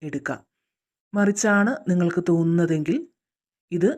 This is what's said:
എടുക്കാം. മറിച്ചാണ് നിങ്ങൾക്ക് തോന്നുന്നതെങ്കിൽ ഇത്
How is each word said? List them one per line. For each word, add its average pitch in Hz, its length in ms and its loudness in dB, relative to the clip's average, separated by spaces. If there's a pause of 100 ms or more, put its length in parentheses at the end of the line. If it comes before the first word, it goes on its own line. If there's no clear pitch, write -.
എടുക്കാം. 143 380 -10 (720)
മറിച്ചാണ് 202 600 2 (160)
നിങ്ങൾക്ക് 175 400 0
തോന്നുന്നതെങ്കിൽ 170 680 2 (760)
ഇത് 175 240 2